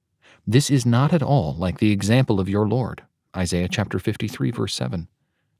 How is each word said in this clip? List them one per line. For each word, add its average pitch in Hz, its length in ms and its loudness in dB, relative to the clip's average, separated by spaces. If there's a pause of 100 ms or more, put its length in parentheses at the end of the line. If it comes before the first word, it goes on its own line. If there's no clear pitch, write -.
(480)
This 123 240 2
is 135 140 2
not 127 280 4
at 175 100 2
all 131 320 2
like 87 240 -2
the 107 140 4
example 98 480 2
of 95 80 -2
your 101 180 0
Lord, 110 380 -4 (300)
Isaiah 90 340 -2
chapter 98 300 -4
fifty-three, 113 520 -4
verse 113 240 -6
seven, 92 340 -6 (520)